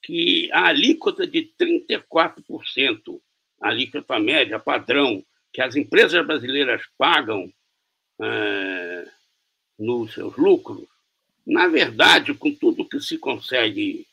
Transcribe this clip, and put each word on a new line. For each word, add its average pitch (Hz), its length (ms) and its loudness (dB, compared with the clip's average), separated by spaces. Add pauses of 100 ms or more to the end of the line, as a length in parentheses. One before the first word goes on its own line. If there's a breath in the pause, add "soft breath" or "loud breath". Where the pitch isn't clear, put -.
que 170 480 0
a 175 160 4
alíquota 180 600 2
de 160 160 -2 (140)
trinta - 360 0
e 151 80 -4
quatro 165 420 -2
por 107 240 -14
cento, 123 540 -4 (400)
a 104 80 -2
alíquota 127 500 -4
média 113 400 0
padrão 123 640 0 (300)
que - 80 -2
as 127 140 0
empresas 165 500 4
brasileiras 135 560 -2 (160)
pagam, 110 540 0 (720)
eh, 95 840 -4 (680)
nos 113 360 -4
seus - 240 -10
lucros, 156 480 2 (600)
na - 220 2
verdade, 156 680 4
com 147 200 -2
tudo - 340 0
que 143 120 -8
se 160 180 -8
consegue 107 960 -4